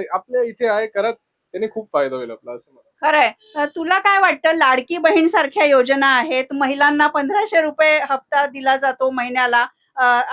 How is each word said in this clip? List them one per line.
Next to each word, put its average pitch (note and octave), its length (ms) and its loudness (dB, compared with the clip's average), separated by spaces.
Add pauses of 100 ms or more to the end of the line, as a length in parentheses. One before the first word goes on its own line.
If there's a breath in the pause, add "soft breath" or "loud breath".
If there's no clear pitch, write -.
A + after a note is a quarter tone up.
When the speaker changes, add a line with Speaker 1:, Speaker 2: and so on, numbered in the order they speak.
(100)
Speaker 1:
आपल्या B3 320 -4
इथे A#3 260 -4
आहे G#3+ 180 -2
करा, G#3+ 240 -4 (420)
त्याने G3+ 180 -6
खूप A3 220 -12
फायदा C3+ 240 -2
होईल A#2+ 140 -8
आपला A#2+ 220 -16
असं - 200 -18
मला - 180 -20
वाटतं. - 160 -6
Speaker 2:
खरंय. D4 560 0
अ, D4 40 -2 (100)
तुला E4+ 220 0
काय G4 200 2
वाटतं, D#4+ 360 2
लाडकी C4+ 440 0
बहीण E4 280 2
सारख्या D#4+ 380 0
योजना C4+ 420 2
आहेत, B3+ 380 0 (100)
महिलांना C#4+ 520 2
पंधराशे E4 540 0
रुपये D4+ 380 2 (120)
हप्ता C#4+ 360 -2
दिला C4 300 -2
जातो C4 340 -2
महिन्याला, B3 560 0 (300)
अ, C4 80 0 (280)